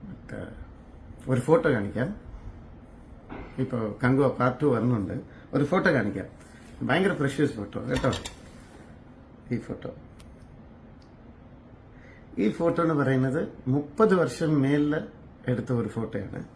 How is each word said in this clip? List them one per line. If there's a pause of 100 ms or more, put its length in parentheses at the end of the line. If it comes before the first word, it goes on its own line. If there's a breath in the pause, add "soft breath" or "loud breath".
But,
ആ, (800)
ഒരു
ഫോട്ടോ
കാണിക്കാം. (1400)
ഇപ്പോ
കങ്കുവ
പാർട്ട്
ടു
വരുന്നുണ്ട്. (400 loud breath)
ഒരു
ഫോട്ടോ
കാണിക്കാം. (500 loud breath)
ഭയങ്കര
പ്രഷ്യസ്
ഫോട്ടോ (100)
കേട്ടോ. (1400 loud breath)
ഈ
ഫോട്ടോ, (2500 loud breath)
ഈ (120)
ഫോട്ടോ
എന്ന്
പറയുന്നത് (340)
മുപ്പത്
വർഷം (120)
മേലിൽ (580)
എടുത്ത (120)
ഒരു
ഫോട്ടോയാണ്. (140)